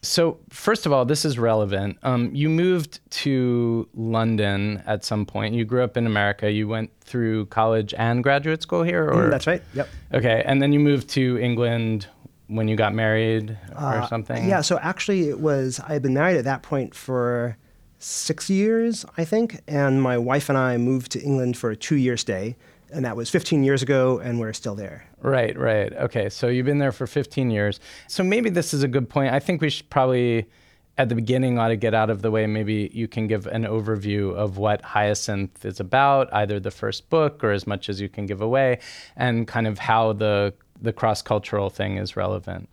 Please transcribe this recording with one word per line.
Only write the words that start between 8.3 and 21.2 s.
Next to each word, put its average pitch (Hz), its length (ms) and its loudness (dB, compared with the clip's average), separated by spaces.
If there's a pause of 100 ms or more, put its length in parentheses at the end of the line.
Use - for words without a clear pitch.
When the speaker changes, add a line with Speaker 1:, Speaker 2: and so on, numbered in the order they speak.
Speaker 1:
school 170 220 0
here? 170 260 2
Or? 165 140 4
Speaker 2:
Mm, 110 60 4
that's 135 180 0
right. 175 140 0 (120)
Yep. 135 140 -4 (260)
Speaker 1:
Okay. 117 320 4
And 139 160 2
then 143 100 4
you 143 60 6
moved 143 320 4
to 127 300 0
England 117 680 0 (400)
when 110 220 -2
you 107 80 2
got 107 180 2
married 110 640 0 (140)
or 147 120 -8
Speaker 2:
Uh, 127 220 0
Speaker 1:
something? 117 420 -4
Speaker 2:
yeah. 190 120 4
So 151 180 0
actually 185 500 -2
it 120 120 -4
was, 139 400 0
I 147 140 -6
had 143 80 -2
been 131 120 2
married 165 220 4
at 123 80 0
that 135 180 -2
point 135 320 -4
for 120 640 -2 (420)
six - 500 -6
years, 220 560 2 (120)
I 165 80 -2
think. 226 420 0
And 139 340 2
my 127 180 2
wife 127 300 0
and 135 100 2
I 127 180 2
moved 123 360 0
to 127 80 -6